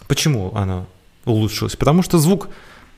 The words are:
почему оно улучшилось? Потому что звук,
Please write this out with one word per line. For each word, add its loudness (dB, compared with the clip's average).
почему -2
оно -4
улучшилось? 0
Потому 2
что 2
звук, 2